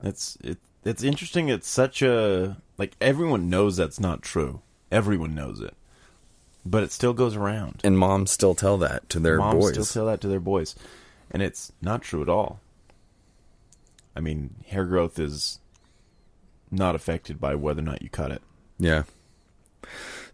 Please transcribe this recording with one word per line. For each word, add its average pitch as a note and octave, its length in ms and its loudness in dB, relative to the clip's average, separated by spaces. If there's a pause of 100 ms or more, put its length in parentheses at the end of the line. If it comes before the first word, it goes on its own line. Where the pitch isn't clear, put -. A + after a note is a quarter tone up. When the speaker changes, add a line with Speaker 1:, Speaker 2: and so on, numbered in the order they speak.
Speaker 1:
That's, - 420 -8
it, C#2 140 -8 (300)
it's G#2+ 160 -2
interesting. D3+ 480 -2
It's A2 180 -2
such - 320 0
a, G#2 560 2 (220)
like, G2 240 -6
everyone C3+ 480 2
knows F#2+ 260 4
that's D#2+ 240 -2
not F2 220 -2
true. C#2+ 400 -4 (280)
Everyone F#2+ 440 0
knows B1 260 -8
it. G1+ 140 -10 (880)
But G2+ 200 2
it - 80 -6
still B2 200 2
goes A#2 240 2
around. G#2 480 -4
Speaker 2:
And F#2+ 140 6
moms F#2+ 320 4
still F#2+ 240 4
tell G2 240 2
that C2+ 320 0
to E2+ 100 0
their D#2+ 160 6
Speaker 1:
Moms E2 240 4
Speaker 2:
boys. G2 120 4
Speaker 1:
still G#2+ 120 -2 (180)
tell A2 40 0
that G#2+ 160 0
to G2+ 60 -2
their F#2+ 120 0
boys. F2 340 -2 (560)
And F#2+ 120 -2
it's - 280 -6 (120)
not G#2 200 -2
true D#2 200 -6
at C#2 80 -2
all. G#2 300 0 (1600)
I D2+ 40 -8
mean, D#2 340 -6 (140)
hair F#2+ 180 -2
growth F2 320 0
is D2 400 -6 (1120)
not F#2+ 240 0
affected D#2+ 460 -6
by C#2+ 140 -2
whether D2 260 -4
or D#2 40 -4
not D2+ 180 -6
you - 60 -14
cut C#2+ 220 -6
it. - 100 -10 (380)
Speaker 2:
Yeah. D#2+ 240 2 (1300)